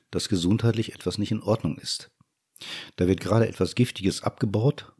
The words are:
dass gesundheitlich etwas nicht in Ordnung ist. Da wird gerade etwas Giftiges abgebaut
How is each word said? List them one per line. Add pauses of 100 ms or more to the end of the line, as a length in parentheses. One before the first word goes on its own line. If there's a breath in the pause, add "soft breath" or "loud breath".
(120)
dass
gesundheitlich
etwas
nicht
in
Ordnung
ist. (840 loud breath)
Da
wird
gerade
etwas
Giftiges
abgebaut